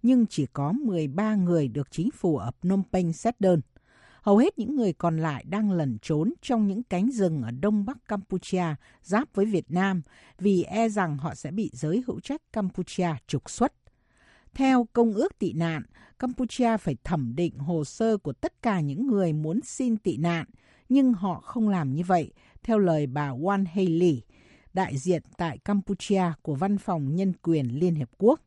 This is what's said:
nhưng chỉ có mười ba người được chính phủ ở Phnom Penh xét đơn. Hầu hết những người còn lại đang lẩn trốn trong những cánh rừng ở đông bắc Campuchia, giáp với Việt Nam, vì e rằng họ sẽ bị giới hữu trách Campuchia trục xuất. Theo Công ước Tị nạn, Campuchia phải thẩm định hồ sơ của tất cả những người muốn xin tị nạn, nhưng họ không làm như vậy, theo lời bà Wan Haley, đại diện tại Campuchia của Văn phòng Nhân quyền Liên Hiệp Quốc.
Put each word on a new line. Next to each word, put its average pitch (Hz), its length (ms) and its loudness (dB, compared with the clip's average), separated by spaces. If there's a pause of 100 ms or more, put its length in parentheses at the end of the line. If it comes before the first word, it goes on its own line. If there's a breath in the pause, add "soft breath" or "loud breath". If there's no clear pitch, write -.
nhưng 240 240 4
chỉ 143 260 -2
có 143 200 -2
mười 196 360 -2
ba 208 260 -2
người 175 340 2
được 139 220 -4
chính 185 200 -2
phủ 170 260 0
ở 117 140 -6 (100)
Phnom 190 220 0 (100)
Penh 180 200 0
xét - 280 -4
đơn. 180 200 4 (640 soft breath)
Hầu 202 140 6
hết 294 220 4
những 262 180 -2
người 220 160 2
còn 165 260 0
lại 156 300 -4
đang 202 240 0
lẩn 139 300 0
trốn 160 300 0 (100)
trong 226 240 0
những 196 160 -2
cánh 190 280 0
rừng 180 320 0
ở 113 80 -4
đông 196 340 0
bắc 254 140 -8 (100)
Campuchia, 185 680 -4 (280 soft breath)
giáp 214 320 -2
với 196 120 2
Việt 196 240 -2
Nam, 185 320 0 (360 soft breath)
vì 185 240 4
e 226 260 0
rằng 180 300 -2
họ 139 160 -6
sẽ - 160 -10
bị 190 220 -4
giới 170 340 -2
hữu - 140 -6
trách 285 220 -8 (100)
Campuchia 185 560 -2 (180)
trục - 240 -6
xuất. - 220 0 (840 soft breath)
Theo 262 380 4
Công 233 220 4
ước 285 240 0
Tị 190 140 -2
nạn, 160 300 -2 (360 soft breath)
Campuchia 247 580 0
phải 147 280 -2
thẩm 139 320 -2
định 165 220 -2
hồ 151 260 -2
sơ 220 320 0
của 156 160 -6
tất - 300 -8
cả 202 180 0
những 147 260 -2
người 196 260 2
muốn 156 320 -2
xin 240 320 -2
tị 165 200 -2
nạn, 165 300 -2 (420 soft breath)
nhưng 262 240 6
họ 180 280 -2
không 220 280 -2
làm 160 260 0
như 160 120 -2
vậy, 180 260 2 (300 soft breath)
theo 226 160 2
lời 160 280 2
bà 139 240 -4
Wan 190 340 -2 (100)
Haley, 170 480 2 (500 soft breath)
đại 135 240 -2
diện 170 260 0 (140)
tại 165 220 -4
Campuchia 196 760 0 (100)
của 156 120 -4
Văn 196 240 0
phòng 156 360 -2
Nhân 190 180 0 (100)
quyền 156 240 2
Liên 156 280 0
Hiệp 143 240 -4
Quốc. 240 280 4